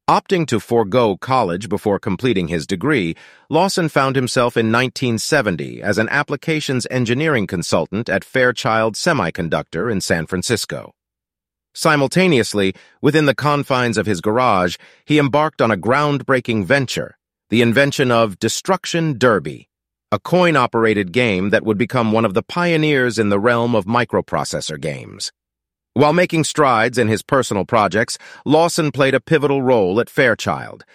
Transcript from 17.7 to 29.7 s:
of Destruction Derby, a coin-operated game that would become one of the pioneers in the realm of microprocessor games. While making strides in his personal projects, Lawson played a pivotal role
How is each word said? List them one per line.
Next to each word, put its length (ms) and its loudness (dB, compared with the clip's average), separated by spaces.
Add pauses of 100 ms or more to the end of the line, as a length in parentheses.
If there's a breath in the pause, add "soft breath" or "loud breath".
of 280 2
Destruction 800 -2
Derby, 520 0 (420)
a 80 -2
coin-operated 920 2
game 380 0
that 140 2
would 140 0
become 340 0
one 140 2
of 100 -2
the 80 0
pioneers 720 0
in 120 2
the 100 2
realm 340 0
of 120 0
microprocessor 920 -2
games. 520 -10 (640)
While 180 4
making 300 0
strides 560 0
in 80 2
his 160 0
personal 420 -2
projects, 540 0 (260 loud breath)
Lawson 460 2
played 240 0
a 40 2
pivotal 440 0
role 360 2